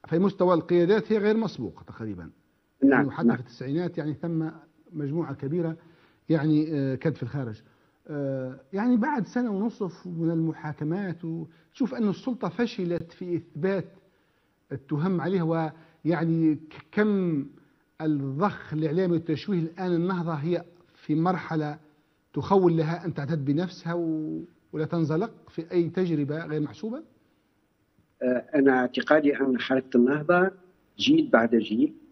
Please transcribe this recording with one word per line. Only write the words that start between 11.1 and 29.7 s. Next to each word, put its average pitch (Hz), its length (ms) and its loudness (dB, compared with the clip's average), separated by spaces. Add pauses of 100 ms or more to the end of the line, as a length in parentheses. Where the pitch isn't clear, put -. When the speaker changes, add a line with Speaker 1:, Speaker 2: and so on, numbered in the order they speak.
Speaker 1:
وتشوف 165 720 -6
أن 214 140 2
السلطة 208 400 -4
فشلت 175 640 -4
في 175 240 -6
إثبات 170 500 -4 (840)
التهم 156 500 -2
عليه، 180 200 0
ويعني 160 1120 0
ك-، - 40 -12 (320)
كم 190 540 0 (560)
الضخ 147 720 -2
الإعلامي 160 400 0
والتشويه 165 460 -2
الآن 175 360 -2
النهضة 170 380 0
هي 160 300 -2 (320)
في - 200 -4
مرحلة 160 640 0 (540)
تخول 175 440 4
لها 165 280 -2
أن 160 80 -4
تعتد 143 320 -4
بنفسها 165 480 -2
و-، 160 480 -4 (320)
ولا 151 120 -2
تنزلق 165 640 -2
في 165 220 -10
أي 170 180 2
تجربة 160 560 -2
غير 151 160 -4
محسوبة؟ 220 420 -8 (1160)
Speaker 2:
آه، 127 240 0 (100)
أنا 135 240 6
اعتقادي 139 580 2
أن 131 220 0
حركة 131 380 0